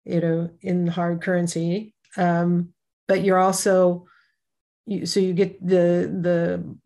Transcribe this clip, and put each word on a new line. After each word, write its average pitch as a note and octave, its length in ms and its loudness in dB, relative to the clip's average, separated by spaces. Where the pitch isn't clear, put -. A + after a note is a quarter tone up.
you E3+ 160 -2
know, E3 280 -2
in F3+ 260 -2
hard E3+ 340 -4
currency. F3 720 -2
Um, F3 540 0
but F#3 140 2
you're F#3+ 160 4
also, F#3 680 2
you, G3+ 200 -6
so F3 140 -2
you F#3 140 0
get F#3 320 -2
the, F3 560 2
the F3 640 -2